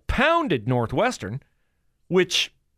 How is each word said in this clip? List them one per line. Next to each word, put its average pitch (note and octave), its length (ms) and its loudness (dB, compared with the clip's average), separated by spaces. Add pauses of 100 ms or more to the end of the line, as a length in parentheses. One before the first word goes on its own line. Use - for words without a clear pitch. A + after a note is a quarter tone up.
pounded B3+ 600 0
Northwestern, B2+ 760 -2 (680)
which F3+ 460 0 (240)